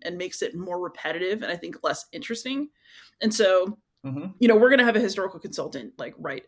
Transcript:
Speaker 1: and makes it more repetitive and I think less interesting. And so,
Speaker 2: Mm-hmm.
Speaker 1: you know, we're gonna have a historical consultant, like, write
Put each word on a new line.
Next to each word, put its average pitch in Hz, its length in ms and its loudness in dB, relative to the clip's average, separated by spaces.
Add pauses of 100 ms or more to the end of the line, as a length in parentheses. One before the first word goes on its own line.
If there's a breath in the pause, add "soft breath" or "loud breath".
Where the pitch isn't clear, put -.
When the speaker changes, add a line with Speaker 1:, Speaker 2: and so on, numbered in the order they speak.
Speaker 1:
and 175 140 -8
makes 180 240 -8
it - 140 -4
more 180 240 -6
repetitive 180 640 -6
and - 100 -6
I 175 60 -6
think 170 260 -12
less 147 280 -4
interesting. 254 580 -8 (520 soft breath)
And 214 120 2
so, 190 440 2 (280)
Speaker 2:
Mm-hmm. 139 220 -6 (120)
Speaker 1:
you 240 80 6
know, 220 80 10
we're 233 140 8
gonna 262 160 6
have 226 100 4
a 214 60 2
historical 196 380 -2
consultant, 139 580 -8
like, 143 220 -12
write 143 280 -8